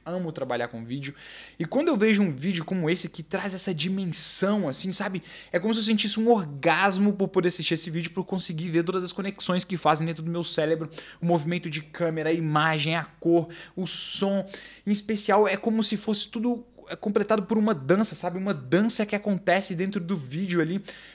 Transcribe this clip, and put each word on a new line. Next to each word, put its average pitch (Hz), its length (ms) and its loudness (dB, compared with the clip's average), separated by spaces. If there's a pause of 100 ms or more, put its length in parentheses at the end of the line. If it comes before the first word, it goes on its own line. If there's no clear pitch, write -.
amo 175 240 -6
trabalhar 127 380 -4
com 113 160 -12
vídeo. 135 300 -8 (440)
E 175 60 -4
quando 285 240 0
eu 294 80 4
vejo 208 260 4
um 175 100 2
vídeo 165 320 -2
como 175 240 -2
esse 175 220 2
que 160 140 -12
traz 190 300 -6
essa 190 200 -2
dimensão, 185 920 0
assim, 185 240 -4
sabe? 190 280 -2 (320)
É 180 60 2
como 220 160 0
se 226 60 0
eu 208 40 0
sentisse 214 340 2
um 226 120 4
orgasmo 185 840 4
por 190 160 0
poder 180 200 2
assistir 170 260 -2
esse 165 160 -2
vídeo, 165 220 -4
por 185 120 -4
conseguir 175 460 -4
ver 165 140 2
todas 180 180 -2
as 180 100 -4
conexões 185 520 0
que 185 120 -4
fazem 156 300 2
dentro 165 160 -4
do 165 80 -4
meu 170 140 -2
cérebro. 160 440 0 (320)
O 170 60 -2
movimento 170 420 2
de 151 140 -6
câmera, 160 480 -2
a - 20 4
imagem, 156 640 2
a 165 100 -2
cor, 170 440 2 (260)
o 185 120 -4
som. 196 640 -2 (380)
Em 202 60 2
especial, 208 560 2
é 196 80 0
como 220 260 0
se 214 140 0
fosse 208 320 -2
tudo 240 360 -2 (240)
é - 60 -8
completado 214 480 0
por 214 160 0
uma 214 160 4
dança, 170 400 2
sabe? 180 240 -4
Uma 196 160 -2
dança 175 500 2
que 208 120 -2
acontece 190 580 0
dentro 190 260 -2
do 175 160 -4
vídeo 165 440 -2
ali, 170 200 0 (340)